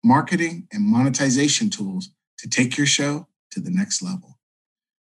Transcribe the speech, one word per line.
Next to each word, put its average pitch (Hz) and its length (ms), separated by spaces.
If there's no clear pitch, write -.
marketing, 165 680
and 104 140
monetization 131 840
tools 95 400
to - 120
take 127 280
your 143 100
show 143 400
to - 80
the 90 120
next 98 300
level. 92 380